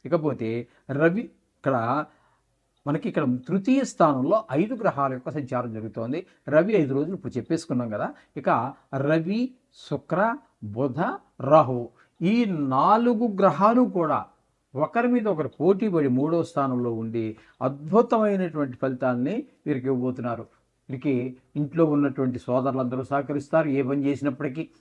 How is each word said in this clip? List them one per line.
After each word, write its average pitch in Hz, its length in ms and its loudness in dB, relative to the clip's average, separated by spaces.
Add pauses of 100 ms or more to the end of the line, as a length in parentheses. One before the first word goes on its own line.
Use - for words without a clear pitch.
ఇకపోతే 120 640 -4 (220)
రవి, 170 320 0
ఇక్కడ 135 840 -4 (800)
మనకి 156 220 -2
ఇక్కడ 151 160 0 (240)
తృతీయ 247 360 0
స్థానంలో 156 680 2
ఐదు 208 220 0
గ్రహాల 143 380 -2
యొక్క 127 180 -10
సంచారం 123 420 -6
జరుగుతోంది. 113 540 -6 (220)
రవి 165 280 4
ఐదు 135 180 2
రోజులు 151 200 -2
ఇప్పుడు 127 220 -8
చెప్పేసుకున్నాం 123 540 -2
కదా. 131 240 -4 (220)
ఇక 151 120 -4 (460)
రవి, 165 560 0 (400)
శుక్ర, 190 460 -2 (280)
బుధ, 123 360 -4 (400)
రాహు 131 500 4 (320)
ఈ 226 260 4
నాలుగు 190 800 4
గ్రహాలు 196 540 4
కూడా 170 440 0 (500)
ఒకరి 233 340 0
మీద 240 200 2
ఒకరు 156 200 -2
పోటీ 190 400 2
పడి 156 200 2
మూడో 151 360 2
స్థానంలో 127 500 -2
ఉండి 113 420 -4 (260)
అద్భుతమైనటువంటి 165 1120 0
ఫలితాలని 131 680 -2 (220)
వీరికి 131 200 -2
ఇవ్వబోతున్నారు. 123 600 -4 (420)
వీరికి 127 480 -2 (200)
ఇంట్లో 147 280 0
ఉన్నటువంటి 139 540 0
సోదరులందరూ 127 640 -2
సహకరిస్తారు 143 640 -2
ఏ 139 140 2
పని 139 220 0
చేసినప్పటికీ, 139 640 -4 (120)